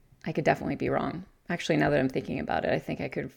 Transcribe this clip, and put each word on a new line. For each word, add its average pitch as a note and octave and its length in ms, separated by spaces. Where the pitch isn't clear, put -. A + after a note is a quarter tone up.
I F3 80
could D#3 120
definitely D3 320
be - 120
wrong. C#3 360
Actually, E3+ 300
now D3 120
that D3 80
I'm C3+ 100
thinking - 300
about E2 260
it, - 80
I - 60
think - 220
I C#3 80
could - 280